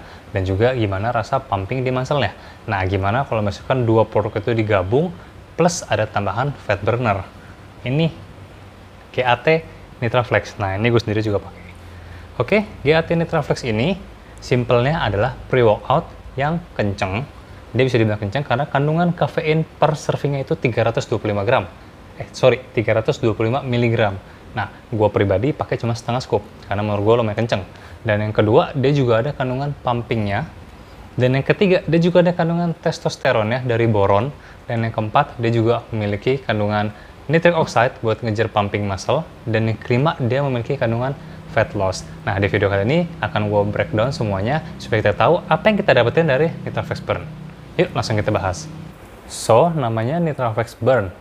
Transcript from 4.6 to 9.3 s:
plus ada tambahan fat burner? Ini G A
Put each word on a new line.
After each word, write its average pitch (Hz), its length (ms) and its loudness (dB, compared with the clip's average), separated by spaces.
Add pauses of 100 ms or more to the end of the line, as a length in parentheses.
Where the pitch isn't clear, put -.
plus 175 320 2
ada 110 160 0
tambahan 107 480 -2 (160)
fat 101 160 0
burner? 110 400 0 (560)
Ini 147 320 0 (960)
G 127 160 -2
A 123 160 2